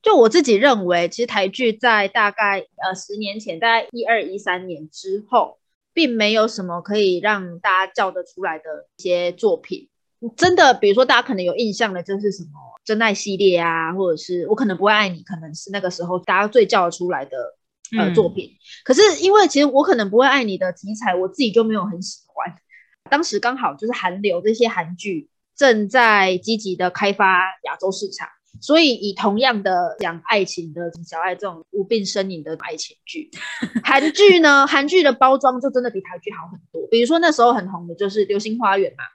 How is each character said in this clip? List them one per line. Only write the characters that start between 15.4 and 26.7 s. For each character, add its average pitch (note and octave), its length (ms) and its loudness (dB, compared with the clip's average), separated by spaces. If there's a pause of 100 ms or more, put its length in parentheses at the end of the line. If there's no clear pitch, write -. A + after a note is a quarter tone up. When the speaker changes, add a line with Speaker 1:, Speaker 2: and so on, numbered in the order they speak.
Speaker 1:
能 D#3+ 120 -16
是 - 200 -16
那 G3+ 80 -6
个 F#3 100 -2
时 E3+ 140 -10
候 F3+ 160 -4
大 F#3 200 0
家 G#3 60 0
最 G#3+ 180 4
叫 G3 200 2
得 E3+ 80 -2
出 F3+ 180 -6
来 C#3 140 -6
的， C#3 120 -12 (640)
呃， G3+ 100 0
Speaker 2:
嗯。 F3+ 60 -2
Speaker 1:
作 F3 140 4
品。 G2 240 -10 (320)
可 C4 100 2
是 D#4+ 80 6 (180)
因 F#4 120 4
为 G4+ 160 6
其 C#4 100 0
实 D4 80 4
我 C4+ 160 4
可 E4 140 2
能 G#3+ 120 -2
不 G3 80 0
会 B3+ 100 6
爱 C4+ 180 2
你 G3 120 -4
的 F#3 160 -4
题 G3+ 220 -12
材， G#3+ 200 -2
我 F#3 120 -2
自 F#3+ 100 -10
己 B3 140 0
就 A3+ 140 4
没 A3 100 -2
有 G3 100 -2
很 F#3 160 -8
喜 - 280 -14
欢。 - 260 -10 (560)
当 C#4+ 120 0
时 - 180 -4
刚 B3 160 -4
好 G3+ 180 -4
就 G#3 120 -10
是 A#3+ 60 -4
韩 F#3+ 300 -6
流 F#3 180 0
这 G#3 140 0
些 A3+ 140 0
韩 E3+ 280 -6
剧 F3 320 -8 (280)
正 A3 320 2
在 G3+ 500 2
积 A3 180 -4
极 G3+ 200 -6